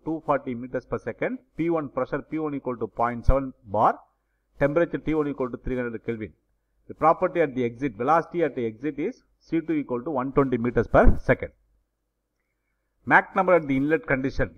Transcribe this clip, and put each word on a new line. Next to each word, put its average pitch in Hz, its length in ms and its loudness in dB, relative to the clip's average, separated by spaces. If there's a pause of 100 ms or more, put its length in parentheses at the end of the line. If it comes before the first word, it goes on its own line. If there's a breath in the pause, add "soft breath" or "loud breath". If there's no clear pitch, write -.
two 156 180 -4
forty 139 300 -2
meters 123 320 -8
per 117 140 -6
second, 185 400 -6 (180)
P 165 140 -2
one 156 180 -2
pressure 131 320 -4
P 151 160 -10
one 156 160 -4
equal 127 240 -6
to 110 100 -4
point 117 380 -4
seven 131 260 4 (140)
bar, 110 340 2 (600)
temperature 147 400 0
T 151 160 -2
one 147 120 0
equal 135 220 -4
to 123 80 -8
three - 180 -6
hundred 120 300 -6
Kelvin. 107 260 -6 (560)
The 110 60 -16
property 170 480 2
at 139 140 0
the 127 80 0
exit, 117 320 -4
velocity 160 480 2
at 135 120 -2
the 123 100 -2
exit 127 340 -6
is 202 240 -6 (160)
C - 200 -4
two 160 140 -4
equal 127 300 -4
to 156 80 -6
one 131 220 -4
twenty 127 260 2
meters 113 280 0
per 190 320 4
second. - 320 -2 (1500)
Mach 175 300 4
number 185 200 4
at 165 120 2
the 135 80 0
inlet 143 300 2
condition, 131 520 -2